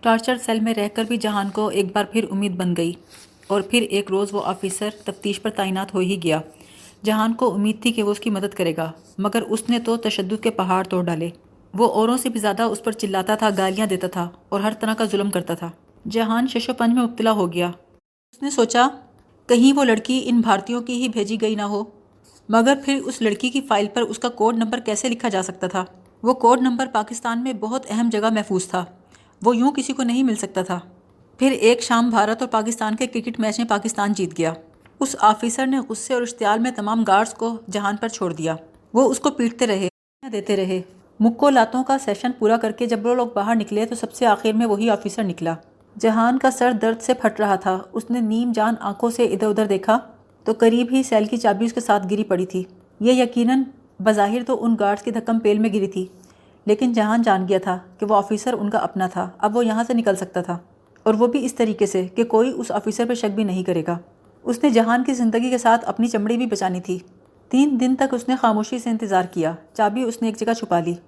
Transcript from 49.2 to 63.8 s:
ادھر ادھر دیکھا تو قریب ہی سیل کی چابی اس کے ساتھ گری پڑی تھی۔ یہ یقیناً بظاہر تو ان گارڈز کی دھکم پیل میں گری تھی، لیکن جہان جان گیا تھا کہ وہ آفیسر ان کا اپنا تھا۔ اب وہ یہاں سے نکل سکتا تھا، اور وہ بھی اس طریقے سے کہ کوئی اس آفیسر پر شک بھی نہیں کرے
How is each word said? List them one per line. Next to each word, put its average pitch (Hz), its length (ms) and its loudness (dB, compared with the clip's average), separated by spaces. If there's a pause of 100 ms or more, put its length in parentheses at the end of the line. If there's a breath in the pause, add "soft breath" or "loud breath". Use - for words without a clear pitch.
ادھر 202 220 0
ادھر 214 180 2
دیکھا 202 340 2 (440)
تو 226 140 0
قریب 233 340 4
ہی 262 120 4
سیل 214 220 2
کی 233 120 -4
چابی 214 280 2
اس 233 80 -2
کے 254 60 -2
ساتھ 208 320 0
گری 208 120 0
پڑی 185 220 0
تھی۔ 185 180 -6 (360)
یہ 233 140 4
یقیناً 247 500 2 (360)
بظاہر 208 480 2
تو 254 160 -2
ان 233 160 2
گارڈز 202 240 0
کی 240 80 -4
دھکم 226 280 -2
پیل 214 200 2
میں 220 140 2
گری 196 140 0
تھی، 185 180 -4 (600 soft breath)
لیکن 226 280 2
جہان 220 280 2
جان 190 260 2
گیا 190 100 2
تھا 185 220 -2 (200)
کہ 214 60 -2
وہ 208 100 2
آفیسر 208 380 0
ان 208 160 -2
کا 220 80 0
اپنا 185 300 -2
تھا۔ 180 300 -4
اب 214 200 0
وہ 240 80 2
یہاں 220 220 0
سے 254 60 0
نکل 226 220 2
سکتا 185 260 -4
تھا، 175 160 -6 (460)
اور 220 100 4
وہ 226 140 4
بھی 240 180 0
اس - 100 -4
طریقے 220 300 2
سے 185 220 -2
کہ 226 160 0
کوئی 233 320 2
اس - 160 -6
آفیسر 214 360 -2
پر 247 60 0
شک 214 220 -2
بھی 220 80 0
نہیں 185 200 -2
کرے 170 240 0